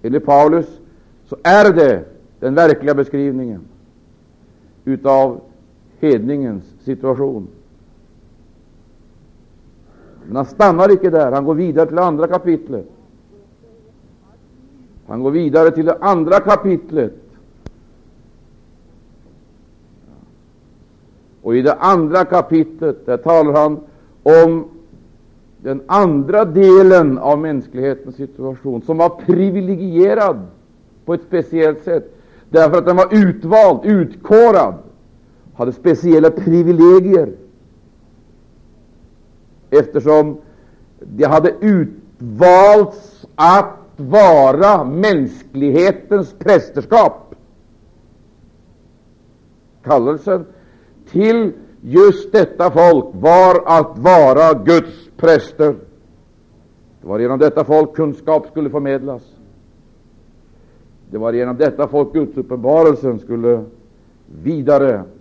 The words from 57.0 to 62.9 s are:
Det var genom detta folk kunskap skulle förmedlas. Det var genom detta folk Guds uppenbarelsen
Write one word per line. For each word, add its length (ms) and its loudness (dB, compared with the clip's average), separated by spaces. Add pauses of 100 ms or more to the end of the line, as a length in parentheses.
Det 80 -20
var 100 -6
genom 200 -4
detta 260 0
folk 320 0
kunskap 500 -4
skulle 240 -8
förmedlas. 520 -8 (1900)
Det 80 -12
var 140 -6
genom 240 -6
detta 320 -4
folk 240 -4
Guds 240 -6
uppenbarelsen 840 -2